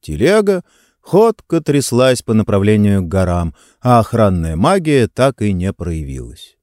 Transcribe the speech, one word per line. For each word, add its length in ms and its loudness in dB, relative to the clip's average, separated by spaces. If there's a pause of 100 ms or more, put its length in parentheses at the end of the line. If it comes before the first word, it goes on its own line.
Телега 640 0 (360)
ходко 600 0
тряслась 600 0
по 120 -4
направлению 680 2
к 60 -6
горам, 460 -2 (260)
а 200 4
охранная 560 0
магия 520 0
так 320 -2
и 120 -2
не 200 -4
проявилась. 920 -10